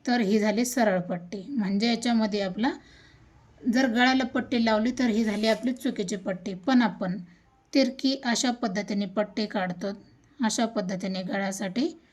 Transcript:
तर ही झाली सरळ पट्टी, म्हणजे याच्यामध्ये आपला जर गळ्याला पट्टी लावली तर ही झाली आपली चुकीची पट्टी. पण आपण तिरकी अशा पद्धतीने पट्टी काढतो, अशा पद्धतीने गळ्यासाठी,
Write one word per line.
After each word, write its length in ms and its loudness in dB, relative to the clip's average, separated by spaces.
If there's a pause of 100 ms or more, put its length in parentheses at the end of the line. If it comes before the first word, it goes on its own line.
तर 140 2
ही 180 4
झाली 260 2
सरळ 360 2
पट्टी, 480 -8
म्हणजे 400 0
याच्यामध्ये 520 0
आपला 300 -2 (1000)
जर 160 4
गळ्याला 360 4
पट्टी 400 0
लावली 340 4
तर 80 2
ही 180 2
झाली 220 0
आपली 260 2
चुकीची 440 -4
पट्टी. 380 -6
पण 280 2
आपण 360 -2 (560)
तिरकी 500 2
अशा 260 0
पद्धतीने 560 -2
पट्टी 400 -2
काढतो, 400 -4 (580)
अशा 220 2
पद्धतीने 560 -4
गळ्यासाठी, 800 -4 (120)